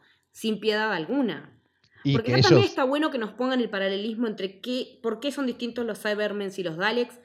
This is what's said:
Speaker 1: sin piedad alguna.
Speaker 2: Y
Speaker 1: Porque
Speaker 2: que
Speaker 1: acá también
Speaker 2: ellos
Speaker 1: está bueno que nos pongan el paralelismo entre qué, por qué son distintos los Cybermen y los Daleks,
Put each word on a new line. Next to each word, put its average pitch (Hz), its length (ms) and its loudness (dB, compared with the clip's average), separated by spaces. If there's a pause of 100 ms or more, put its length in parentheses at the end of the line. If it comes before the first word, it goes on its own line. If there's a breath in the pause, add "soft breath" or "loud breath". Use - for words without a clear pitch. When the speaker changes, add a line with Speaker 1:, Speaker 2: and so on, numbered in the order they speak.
(320)
Speaker 1:
sin 214 280 -2
piedad 214 340 0
alguna. 185 640 -2 (440 soft breath)
Speaker 2:
Y 139 100 2
Speaker 1:
Porque 440 140 0
Speaker 2:
que - 60 2
Speaker 1:
acá - 100 6
también - 220 8
Speaker 2:
ellos - 40 2
Speaker 1:
está 285 140 -2
bueno 294 260 2
que 277 80 -4
nos 214 140 -4
pongan 254 280 0
el 226 120 0
paralelismo 208 560 -2
entre 196 340 -6
qué, 254 400 -6
por 220 180 -4
qué 277 120 -4
son 269 160 -4
distintos 240 360 -4
los 214 160 -6
Cybermen 208 560 -2
y 196 80 -6
los 160 140 -6
Daleks, 233 480 0